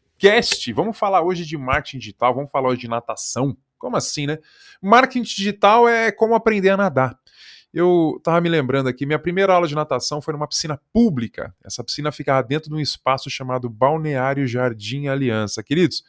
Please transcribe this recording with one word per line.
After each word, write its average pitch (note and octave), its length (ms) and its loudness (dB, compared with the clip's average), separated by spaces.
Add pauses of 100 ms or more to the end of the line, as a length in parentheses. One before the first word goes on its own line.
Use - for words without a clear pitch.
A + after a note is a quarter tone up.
(180)
Cast. G3+ 540 2
Vamos F3 260 -2
falar G3 240 2
hoje F3 240 -2
de D#3 120 -8
marketing C#3 420 -2
digital, A#2 340 0
vamos C#3 160 -6
falar C3 200 0
hoje B2 100 0
de B2 80 -12
natação. A#2 720 -4 (200)
Como B3 200 -6
assim, D3+ 280 -4
né? D#3 140 -4 (420)
Marketing B3 400 4
digital G#3 640 2
é A3+ 260 2
como A3 200 0
aprender G#3+ 360 2
a G3 80 2
nadar. C3+ 420 0 (540)
Eu E3 500 2
tava E3+ 160 2
me E3+ 100 2
lembrando C3+ 380 0
aqui, B2+ 160 -4
minha D3 140 0
primeira F#3 340 0
aula F3 160 4
de C#3+ 60 -8
natação D3 480 -4
foi D#3+ 100 -6
numa D3 160 -6
piscina - 320 -6 (140)
pública. A3 640 0 (100)
Essa - 180 -10
piscina D3+ 280 -6
ficava C3+ 320 0
dentro D3 260 -6
de D3+ 60 -8
um D#3 40 -4
espaço C3 520 -2
chamado B2+ 360 -6
Balneário C3+ 800 0
Jardim B2 600 -4
Aliança. A2+ 560 -2
Queridos, D#3+ 460 0